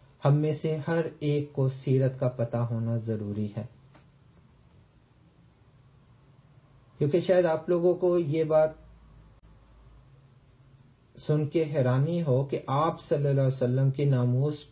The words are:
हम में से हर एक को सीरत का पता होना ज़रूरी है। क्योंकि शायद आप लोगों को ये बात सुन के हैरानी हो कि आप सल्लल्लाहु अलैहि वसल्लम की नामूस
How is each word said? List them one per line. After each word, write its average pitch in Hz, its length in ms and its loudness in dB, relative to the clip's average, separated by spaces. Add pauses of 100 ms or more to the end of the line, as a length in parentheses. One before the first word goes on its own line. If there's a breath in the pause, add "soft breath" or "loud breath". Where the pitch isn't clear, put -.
(240)
हम 143 140 4
में 151 160 0
से 156 240 -4
हर 165 340 -2 (120)
एक 147 280 -2
को 131 180 0
सीरत 131 520 0
का 127 60 0
पता 117 360 -4
होना 117 340 -2
ज़रूरी 104 500 -4
है। - 220 -10 (3250)
क्योंकि 147 220 2
शायद 180 240 4
आप 160 240 0
लोगों 175 260 4
को 175 220 2
ये 160 260 0
बात 156 340 2 (2500)
सुन 151 320 -2
के 160 160 0
हैरानी 143 560 0
हो 139 240 0
कि - 260 -6
आप 156 300 0
सल्लल्लाहु 139 480 0
अलैहि 131 80 0
वसल्लम 131 360 0
की 143 140 -2
नामूस 131 680 0